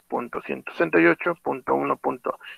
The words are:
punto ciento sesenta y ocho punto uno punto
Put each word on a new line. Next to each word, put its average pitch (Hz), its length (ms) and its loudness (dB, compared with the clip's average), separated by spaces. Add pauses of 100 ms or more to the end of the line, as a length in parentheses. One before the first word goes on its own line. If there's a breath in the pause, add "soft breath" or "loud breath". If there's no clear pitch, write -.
punto 127 360 -6
ciento 131 300 -8
sesenta 170 280 2
y 165 60 6
ocho 170 340 2
punto 139 320 -4
uno 139 240 0
punto - 400 -4 (200 loud breath)